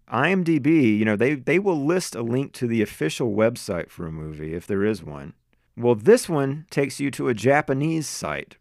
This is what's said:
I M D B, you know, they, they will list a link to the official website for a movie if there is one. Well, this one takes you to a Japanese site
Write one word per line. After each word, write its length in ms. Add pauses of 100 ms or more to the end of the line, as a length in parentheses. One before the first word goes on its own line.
I 220
M 120
D 160
B, 380
you 80
know, 120
they, 180
they 240
will 260
list 300
a 80
link 320
to 120
the 140
official 540
website 560
for 160
a 60
movie 420
if 120
there 180
is 180
one. 320 (420)
Well, 180
this 360
one 400
takes 280
you 120
to 180
a 60
Japanese 720
site 540